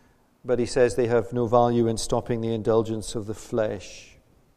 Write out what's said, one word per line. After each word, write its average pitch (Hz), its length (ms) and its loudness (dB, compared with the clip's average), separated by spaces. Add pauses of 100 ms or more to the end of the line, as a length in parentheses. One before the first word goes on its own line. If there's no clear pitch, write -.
(440)
But 123 140 2
he 120 80 0
says 123 300 2
they 123 100 2
have 117 260 0
no 123 140 0
value 120 400 4
in 113 100 0
stopping 117 440 -2
the 113 120 -4
indulgence 110 600 0
of 104 120 -8
the 107 80 -8
flesh. - 800 -6 (400)